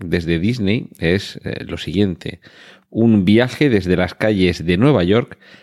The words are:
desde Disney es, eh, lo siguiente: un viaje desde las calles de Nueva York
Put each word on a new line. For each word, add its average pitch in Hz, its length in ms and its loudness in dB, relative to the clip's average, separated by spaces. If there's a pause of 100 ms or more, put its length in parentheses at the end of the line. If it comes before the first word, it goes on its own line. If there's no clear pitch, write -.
desde 85 360 -2
Disney 107 500 -2 (100)
es, 90 460 -2
eh, - 220 -8
lo 87 100 -10
siguiente: 90 640 -4 (480)
un 110 380 2
viaje 123 420 2
desde 90 260 2
las 90 200 -2
calles 92 500 0
de 87 140 0
Nueva 120 260 2
York 107 340 0 (240)